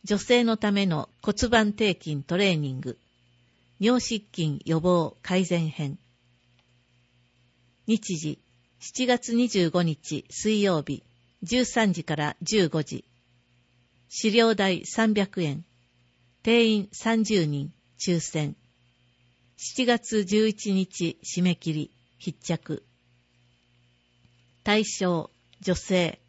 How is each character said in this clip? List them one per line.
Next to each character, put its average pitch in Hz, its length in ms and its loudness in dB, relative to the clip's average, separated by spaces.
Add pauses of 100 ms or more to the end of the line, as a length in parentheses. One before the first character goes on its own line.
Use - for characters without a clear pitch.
女 208 120 0
性 240 280 4
の 226 100 2
た 208 160 0
め 202 140 2
の 160 240 -2 (120)
骨 208 280 -2
盤 220 240 4
底 208 280 0
筋 147 220 -6
ト 170 140 -2
レ 196 140 2
ー 175 40 2
ニ 147 160 -2
ン 131 80 -8
グ。 123 180 -10 (800)
尿 240 200 2
失 220 320 -6
禁 156 320 -4
予 160 160 0
防 170 420 2
改 185 220 0
善 170 240 0
編。 147 320 -6 (1900)
日 220 280 -2
時、 151 240 -6 (400)
七 - 280 -4
月 240 260 0
二 240 140 2
十 185 240 2
五 175 120 2
日 156 460 -4
水 214 320 0
曜 180 220 2
日、 143 200 -8 (380)
十 233 240 0
三 220 260 2
時 175 120 -4
か 156 120 -4
ら 147 260 -4
十 180 280 2
五 156 140 -2
時。 - 200 -10 (1040)
資 - 240 -2
料 226 220 4
代 190 320 0
三 220 280 0
百 196 280 -2
円。 151 240 -4 (760)
定 233 240 4
員 208 240 0
三 226 320 0
十 202 220 2
人、 147 280 -4 (240)
抽 175 220 0
選。 151 360 -4 (1000)
七 - 300 -4
月 226 360 0
十 214 240 2
一 208 260 -2
日 185 500 -2
締 - 180 -4
め 180 140 2
切 - 180 -6
り、 151 180 -6 (280)
必 - 200 -10
着。 - 460 -6 (1800)
対 214 200 2
象、 180 480 -2 (300)
女 185 120 -2
性。 175 560 -2